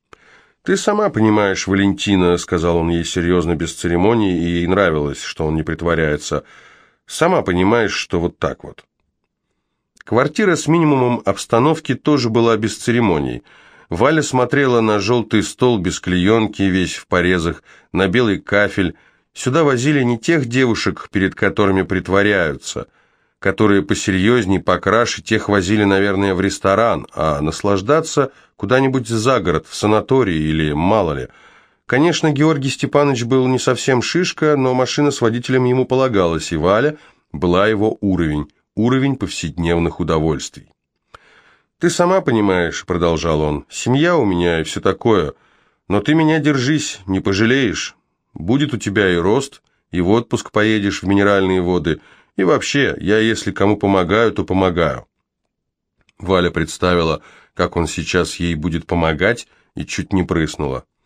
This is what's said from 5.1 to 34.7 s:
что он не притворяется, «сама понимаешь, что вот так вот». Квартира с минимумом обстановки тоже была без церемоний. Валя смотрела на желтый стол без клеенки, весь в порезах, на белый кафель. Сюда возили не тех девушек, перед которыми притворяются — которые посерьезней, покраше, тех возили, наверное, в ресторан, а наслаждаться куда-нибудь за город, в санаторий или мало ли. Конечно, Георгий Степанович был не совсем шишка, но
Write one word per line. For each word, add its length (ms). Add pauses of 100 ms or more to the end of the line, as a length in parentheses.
что 240
он 80
не 80
притворяется, 800 (640)
«сама 360
понимаешь, 520
что 260
вот 180
так 260
вот». 200 (1200)
Квартира 520
с 100
минимумом 580
обстановки 680
тоже 360
была 260
без 200
церемоний. 680 (460)
Валя 340
смотрела 580
на 200
желтый 420
стол 360
без 220
клеенки, 640
весь 340
в 100
порезах, 560 (300)
на 160
белый 300
кафель. 560 (380)
Сюда 320
возили 380
не 160
тех 280
девушек, 640
перед 240
которыми 480
притворяются — 1080 (500)
которые 440
посерьезней, 760
покраше, 640
тех 260
возили, 360
наверное, 500
в 60
ресторан, 760
а 260
наслаждаться 920 (240)
куда-нибудь 520
за 320
город, 280
в 60
санаторий 760
или 220
мало 400
ли. 160 (580)
Конечно, 440
Георгий 400
Степанович 540
был 220
не 120
совсем 440
шишка, 540
но 180